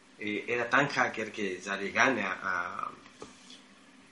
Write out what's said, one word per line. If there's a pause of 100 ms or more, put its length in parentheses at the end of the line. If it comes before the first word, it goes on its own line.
(200)
eh,
era
tan
hacker
que
ya
le
gana
a, (1200)